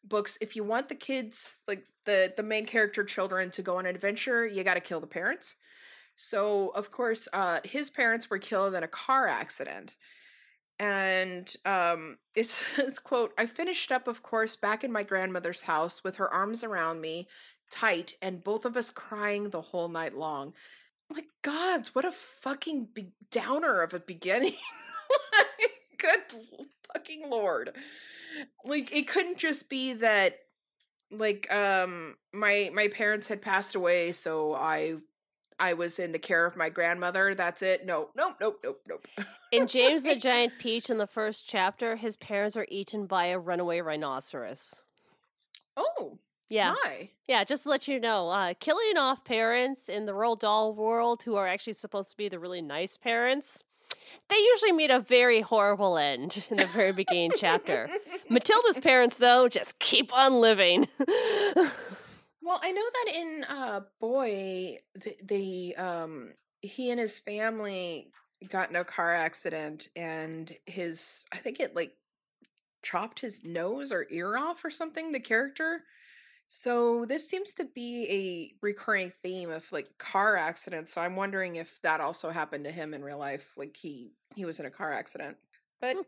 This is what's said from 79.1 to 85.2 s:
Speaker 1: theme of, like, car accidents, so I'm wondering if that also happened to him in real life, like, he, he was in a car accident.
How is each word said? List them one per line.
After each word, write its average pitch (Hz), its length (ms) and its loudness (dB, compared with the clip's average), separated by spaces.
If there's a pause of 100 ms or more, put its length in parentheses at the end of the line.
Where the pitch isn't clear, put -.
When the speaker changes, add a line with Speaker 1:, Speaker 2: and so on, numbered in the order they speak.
Speaker 1:
theme 180 400 -8
of, 160 200 -8
like, 151 280 -6
car 202 380 4
accidents, 165 560 -4
so 170 80 -2
I'm 180 160 -2
wondering 190 400 -4
if - 260 -12
that 156 180 2
also 160 300 -2
happened 151 340 -6
to 147 60 -8
him 156 220 -10
in 143 100 -12
real 143 160 -10
life, 139 380 -8
like, 143 200 -12
he, 139 360 -14 (220)
he 196 100 -8
was 160 140 -8
in 147 80 -8
a 160 40 -12
car 156 220 -8
accident. 143 440 -10 (440)